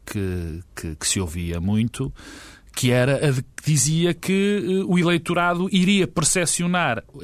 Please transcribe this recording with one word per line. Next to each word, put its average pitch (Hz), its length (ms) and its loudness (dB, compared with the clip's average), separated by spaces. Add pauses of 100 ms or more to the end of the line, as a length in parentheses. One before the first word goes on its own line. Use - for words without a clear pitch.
que, 90 560 -6 (120)
que, 80 220 -8
que - 120 -6
se - 120 0
ouvia 85 400 -4
muito, 110 540 -2 (600)
que 123 180 0
era 127 360 2
a 143 40 2
de 127 100 0
que - 240 -12
dizia 156 480 2
que, 196 500 0
eh, 190 220 0
o 175 120 2
eleitorado 175 760 2
iria 185 340 4
percepcionar 175 960 0 (200)